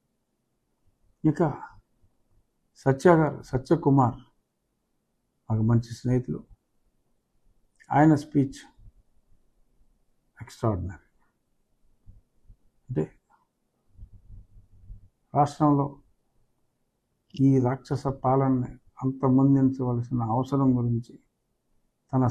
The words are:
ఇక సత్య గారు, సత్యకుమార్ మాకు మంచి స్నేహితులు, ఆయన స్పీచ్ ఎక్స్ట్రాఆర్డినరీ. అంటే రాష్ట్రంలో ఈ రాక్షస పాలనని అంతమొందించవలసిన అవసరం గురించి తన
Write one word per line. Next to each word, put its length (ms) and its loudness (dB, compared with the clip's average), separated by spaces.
ఇక 180 0
సత్య 340 4
గారు, 180 -2
సత్యకుమార్ 680 0
మాకు 200 -2
మంచి 300 0
స్నేహితులు, 420 -4
ఆయన 240 4
స్పీచ్ 360 -4
ఎక్స్ట్రాఆర్డినరీ. 580 -6
అంటే 140 -4
రాష్ట్రంలో 500 0
ఈ 160 2
రాక్షస 380 -6
పాలనని 480 0
అంతమొందించవలసిన 1200 0
అవసరం 340 0
గురించి 360 -4
తన 180 0